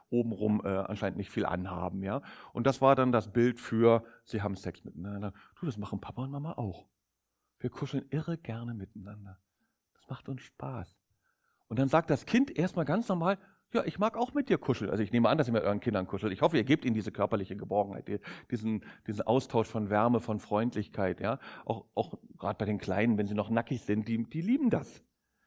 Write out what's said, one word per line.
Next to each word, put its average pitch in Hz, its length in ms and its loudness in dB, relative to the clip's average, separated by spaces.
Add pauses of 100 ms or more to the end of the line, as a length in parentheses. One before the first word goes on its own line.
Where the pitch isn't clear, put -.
obenrum, 107 560 0
äh, - 40 -2
anscheinend 98 480 -2
nicht 101 140 -6
viel 104 140 -2
anhaben, 92 600 -4
ja. 110 180 -2 (300)
Und 117 120 -4
das 131 160 2
war 135 140 8
dann 131 160 4
das 104 220 0
Bild 120 260 4
für, 113 460 6 (180)
sie 107 200 -4
haben 101 120 -2
Sex - 300 -10
miteinander. 101 480 -8 (260)
Du, 180 80 -6
das 110 120 -4
machen 101 220 -6
Papa - 220 -10
und 135 80 -6
Mama 143 220 -8
auch. 101 340 -8 (720)
Wir 123 120 -4
kuscheln - 400 -6
irre 160 280 -4
gerne 117 340 -8
miteinander. 98 680 -14 (540)
Das - 140 -20
macht - 200 -12
uns 131 140 -10
Spaß. - 540 -12 (680)
Und 113 140 -2
dann 135 80 2
sagt 160 220 4
das 139 140 2
Kind 269 320 2
erstmal 175 280 0
ganz 175 240 0
normal, 180 280 2 (360)
"Ja, - 100 2
ich - 160 -6
mag 220 180 0
auch 240 160 -2
mit 277 160 0
dir 170 100 4
kuscheln." 113 340 0
Also 104 100 2
ich - 80 -2
nehme 117 180 6
an, 143 100 4
dass 127 100 2
ihr 117 40 0
mit 104 120 2
euren 101 160 2
Kindern 95 260 0
kuschelt. 101 260 -4
Ich 95 100 0
hoffe, 165 140 4
ihr 110 60 4
gebt 123 220 2
ihnen 120 100 2
diese 101 160 -2
körperliche 101 460 -2
Geborgenheit, 101 500 -2
die, 101 140 -4 (280)
diesen, 110 360 -2 (240)
diesen 107 180 -4
Austausch 117 400 2
von 107 240 -4
Wärme, 110 300 4
von 107 180 -2
Freundlichkeit, 104 800 -2
ja. 107 220 -2 (240)
Auch, 110 220 -6 (100)
auch - 200 -2 (220)
grad 101 200 -4
bei 110 60 -2
den 104 140 0
Kleinen, 104 400 2
wenn 104 80 0
sie 104 80 -4
noch 104 160 -2
nackig 120 320 -2
sind, 107 240 0
die, 113 160 -2
die 151 180 -6
lieben 247 300 2
das. - 320 -4 (440)